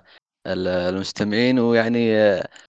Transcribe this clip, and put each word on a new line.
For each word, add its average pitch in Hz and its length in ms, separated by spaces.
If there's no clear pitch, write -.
ال-، 92 200
المستمعين، 101 920
ويعني، 117 560
آه، 104 320